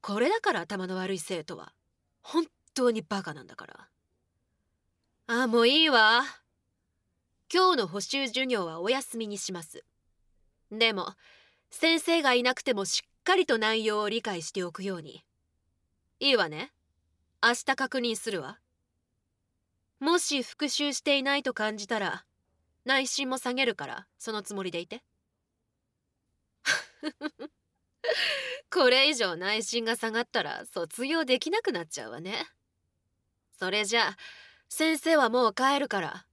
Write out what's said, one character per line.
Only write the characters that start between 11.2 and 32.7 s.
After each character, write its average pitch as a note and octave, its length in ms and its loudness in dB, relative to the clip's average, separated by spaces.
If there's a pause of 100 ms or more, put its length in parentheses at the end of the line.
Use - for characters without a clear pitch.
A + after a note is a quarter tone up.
先 E4 300 4
生 E4 220 2
が C4 120 4
い B3 80 4
な B3 120 2
く - 80 -10
て B3+ 120 0
も G3 100 -2
し - 220 -4
っ - 160 -20
か F#4+ 140 6
り F#4 100 4
と A3+ 120 2
内 A3 260 0
容 G#3+ 160 0
を G#3 80 0
理 A3+ 140 -2
解 F3+ 200 -4
し - 80 -8
て F#3 140 -4
お E3+ 80 -8
く F#3 100 -12
よ F#3+ 140 -4
う E3 60 -12
に。 D3+ 220 -20 (920)
い C#4+ 120 2
い B3+ 60 6
わ F#3 120 4
ね。 D#3+ 240 -10 (680)
明 A3+ 120 6
日 - 100 -6 (120)
確 C4+ 220 -2
認 A#3+ 180 -2
す A3+ 140 -6
る F3+ 120 -4
わ。 C#3+ 160 -14 (1400)
も E4 200 2
し C#4+ 240 -2
復 - 260 -6
習 C#4+ 240 -2
し - 80 -4
て C#4+ 180 2
い C4+ 40 -2
な C#4 140 0
い C#4+ 60 -2
と C4 120 -4
感 A3 220 -4
じ G#3 120 -10
た A3+ 100 -2
ら、 F#3+ 260 -4 (600)
内 C4 220 2
申 C4+ 220 -4
も B3+ 100 -2
下 B3 140 -4
げ C4 140 0
る A3+ 80 0
か C#3+ 120 -10
ら、 B2+ 200 -12 (120)
そ - 140 -10
の G#3 100 -6
つ G#3 120 -12
も G3 80 -6
り F#3 80 -4
で E3+ 100 -6
い F3+ 60 -10
て。 A3+ 160 -16 (1600)
<laughs> - 840 -6 (1200)
こ C#4 200 4
れ C4+ 180 6
以 D#4 60 0
上 G3 220 -2
内 G3+ 260 -2
申 A#3 220 -4
が A3+ 120 0
下 A3+ 140 -4
が A3 100 -2
っ A#3+ 60 -2
た A3 160 -2
ら - 240 -8
卒 F#3 400 -6
業 D#4+ 180 0
で B3+ 140 2
き D#4 120 -4
な G#4 120 0
く F4+ 100 -2
な F3 120 -2
っ - 20 -20
ち - 140 -12
ゃ A2 80 -10
う A2 40 -12
わ B2 80 -12
ね。 G3 260 -6 (1120)